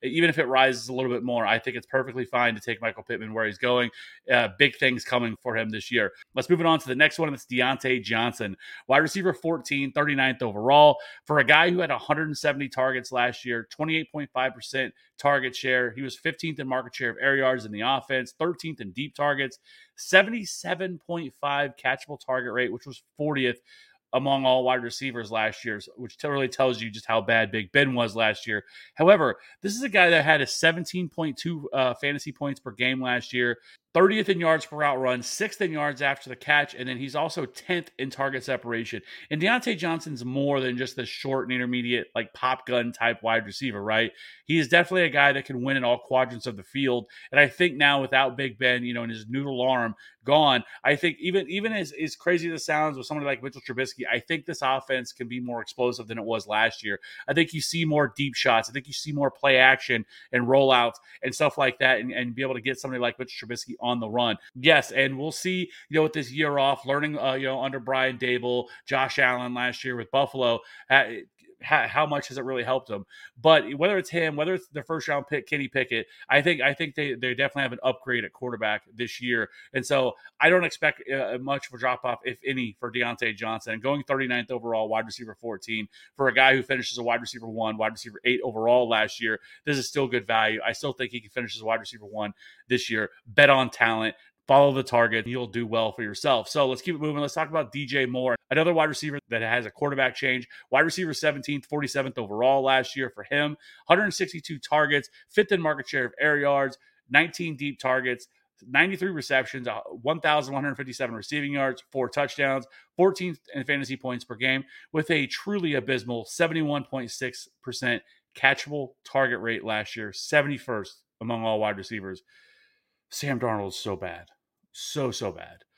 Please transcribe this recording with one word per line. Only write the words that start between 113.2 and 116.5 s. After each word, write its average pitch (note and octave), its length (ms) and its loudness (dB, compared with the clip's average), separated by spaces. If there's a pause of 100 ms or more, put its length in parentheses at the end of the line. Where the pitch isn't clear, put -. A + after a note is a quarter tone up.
in C#3 80 -6
fantasy C3+ 320 -2
points B2 300 -8
per A#2+ 100 -12
game, C3 300 -2 (260)
with D#3 180 -2
a D3+ 160 2
truly E3+ 500 -2
abysmal A#2+ 500 -2
seventy-one D#3 580 0